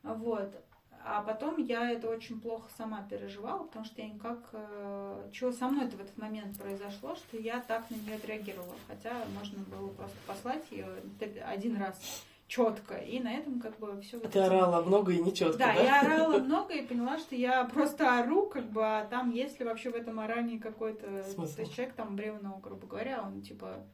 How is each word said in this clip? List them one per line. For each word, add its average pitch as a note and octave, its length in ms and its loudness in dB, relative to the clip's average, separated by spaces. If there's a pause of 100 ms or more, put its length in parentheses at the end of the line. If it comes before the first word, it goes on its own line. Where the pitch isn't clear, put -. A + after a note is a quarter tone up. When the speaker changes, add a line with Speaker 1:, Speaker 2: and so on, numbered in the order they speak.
Speaker 1:
Вот. A3 480 -2 (540)
А G#3 180 -2
потом C4+ 360 -2
я A#3+ 340 0
это A3+ 180 -4
очень A3+ 300 -6
плохо A3+ 360 -6
сама G#3+ 320 -8
переживала, G3+ 560 -6
потому A3 200 -12
что A3 180 -12
я G#3+ 60 -10
никак, A#3 440 -10
э, G3+ 760 -8
че B3 220 -2
со B3 160 -4
мной-то C4+ 280 0
в - 40 -12
этот - 180 -14
момент G#3+ 400 -8
произошло, G3+ 560 -8
что - 240 -12
я A3+ 220 -4
так A3+ 300 -4
на A#3 40 -8
нее G#3+ 220 -8
отреагировала. G3 580 -8 (140)
Хотя - 240 -8 (260)
можно G3+ 220 -10 (100)
было G3 200 -8
просто - 260 -12 (100)
послать C4 460 -6
ее F#3+ 140 -8 (340)
т-, G#3 200 -8
один G3 360 -2
раз F#3+ 200 -2 (520)
четко, A3 480 2
и B3+ 240 -6
на A#3 120 -2
этом C#4 280 -4
как A3 180 -8
бы G3+ 220 -6
все - 160 -14
Speaker 2:
А A3+ 60 -8
Speaker 1:
вот G#3+ 100 -4
Speaker 2:
ты G3+ 80 6
Speaker 1:
этим F#3 120 8
Speaker 2:
орала F3 300 8
много F#3 300 6
и E3+ 100 6
нечетко, E3+ 360 4
Speaker 1:
Да, A#3+ 160 8
Speaker 2:
да? A3+ 80 10
Speaker 1:
я C#4 180 10
орала D#4 380 8
много D#4+ 360 2
и D4+ 120 -2
поняла, B3 320 0
что D4 180 -6
я B3+ 300 4
просто C4 520 4
ору, D#4 280 6
как C4 180 -4
бы, G#3+ 180 0
а G#3+ 220 2
там A#3+ 260 0
есть B3+ 300 -2
ли B3 60 -2
вообще A3+ 240 -2
в A#3 40 -6
этом A#3 240 -6
орании A#3 400 -2
какой-то G#3+ 640 -6
Speaker 2:
Смысл? F3+ 340 -6
Speaker 1:
То A3 60 -8
есть - 120 -8
человек B3+ 200 -4
там G#3 220 -6
бревно, G3+ 460 -6
грубо F#3+ 260 -14
говоря, A3 340 -4
он G3 200 -8
типа G3 520 -12